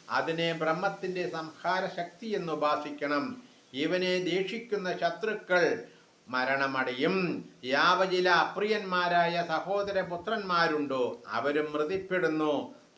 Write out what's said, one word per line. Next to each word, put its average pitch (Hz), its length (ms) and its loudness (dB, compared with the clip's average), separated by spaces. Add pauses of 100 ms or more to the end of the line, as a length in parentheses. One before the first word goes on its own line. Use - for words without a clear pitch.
അതിനെ 165 440 0
ബ്രഹ്മത്തിൻ്റെ 180 760 -2
സംഹാര 165 560 -4 (120)
ശക്തി 175 280 -8
എന്നുപാസിക്കണം. 147 1160 -2 (300)
ഇവനെ 180 500 0
ദേഷിക്കുന്ന 190 760 -2
ശത്രുക്കൾ 175 840 0 (500)
മരണമടയും. 135 840 2 (500)
യാവ 165 400 4
ചില 180 240 2
അപ്രിയന്മാരായ 175 1160 2
സഹോദരപുത്രന്മാരുണ്ടോ, 170 1800 0
അവരും 143 460 0
മൃതിപ്പെടുന്നു. 156 1000 0 (240)